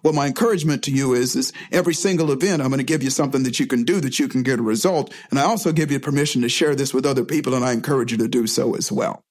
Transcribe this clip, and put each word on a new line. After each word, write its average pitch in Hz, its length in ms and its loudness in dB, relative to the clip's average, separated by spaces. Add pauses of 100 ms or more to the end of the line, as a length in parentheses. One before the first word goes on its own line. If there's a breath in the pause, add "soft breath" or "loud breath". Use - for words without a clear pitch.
what 151 120 2
my 143 140 2
encouragement 156 560 0
to 143 80 -4
you 135 240 2
is, 127 200 0
is 131 160 -2 (200 loud breath)
every 170 240 2
single 165 360 0
event, 156 300 0
I'm 131 80 0
gonna 135 140 -2
give 147 200 0
you 135 60 -2
something 135 340 0
that 123 160 -2
you 135 60 2
can 120 180 0
do, 180 160 2
that 135 200 -2
you 139 100 0
can 127 140 -2
get 127 160 0
a 117 40 -2
result. 127 480 0 (180 loud breath)
And 139 100 2
I 143 40 4
also 185 300 0
give 156 180 2
you 139 80 0
permission 143 440 0
to 196 60 0
share 151 260 2
this 131 180 -2
with 131 120 0
other 131 200 2
people, 131 300 -2
and 123 100 0
I 127 80 0
encourage 120 380 0
you 113 80 -2
to 113 80 0
do 120 200 0
so 113 280 0
as - 160 -6
well. - 400 -4